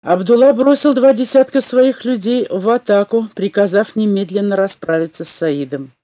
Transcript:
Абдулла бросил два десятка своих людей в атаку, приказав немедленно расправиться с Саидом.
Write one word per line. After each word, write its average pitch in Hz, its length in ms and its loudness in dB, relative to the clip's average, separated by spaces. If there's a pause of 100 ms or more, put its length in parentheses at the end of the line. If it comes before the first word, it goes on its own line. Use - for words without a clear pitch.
Абдулла 233 520 2
бросил 269 400 2
два 262 180 4
десятка 262 480 0
своих 254 460 0
людей 233 440 -2
в 190 200 -4
атаку, 220 680 0
приказав 202 640 -2
немедленно 202 580 -2
расправиться 165 720 -4
с - 40 -20
Саидом. 139 640 -6 (120)